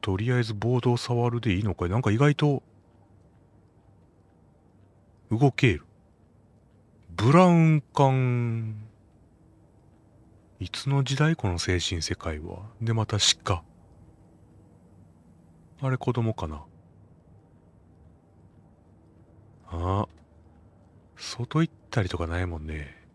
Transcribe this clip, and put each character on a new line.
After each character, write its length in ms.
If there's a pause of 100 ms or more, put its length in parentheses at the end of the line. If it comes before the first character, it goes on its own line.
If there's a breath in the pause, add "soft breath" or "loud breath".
と 160
り 160
あ 60
え 40
ず 120
ボ 240
ー 20
ド 120
を 40
触 320
る 120
で 120
い 60
い 40
の 120
か 100
い？ 40
な 80
ん 40
か 80
意 80
外 180
と 280 (2750)
動 220
け 220
る。 100 (1300)
ブ 160
ラ 140
ウ 80
ン 300 (100)
管。 800 (1800)
い 100
つ 200
の 140
時 140
代？ 180
こ 120
の 120
精 200
神 220
世 140
界 240
は。 240 (180)
で、 120
ま 120
た 120 (260)
鹿。 200 (2250)
あ 80
れ、 80
子 160
供 200
か 140
な。 160 (3000)
あ。 400 (1080)
外 460
行 80
っ 40 (160)
た 120
り 80
と 80
か 100
な 120
い 60
も 140
ん 60
ね。 300 (200)